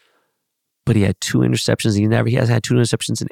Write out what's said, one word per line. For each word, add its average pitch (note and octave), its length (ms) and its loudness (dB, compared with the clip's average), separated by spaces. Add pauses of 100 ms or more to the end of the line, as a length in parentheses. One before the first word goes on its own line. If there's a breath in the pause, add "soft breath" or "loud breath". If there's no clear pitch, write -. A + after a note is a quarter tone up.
(840)
But A#2 120 0
he G#2 80 4
had F#2+ 180 -2
two - 180 -2
interceptions. A#2 560 0
He G#2 120 2
never, A2+ 200 0
he A#2 80 0
hasn't A#2+ 200 2
had A#2 80 0
two - 100 -4
interceptions A#2 480 0
in A#2+ 100 -6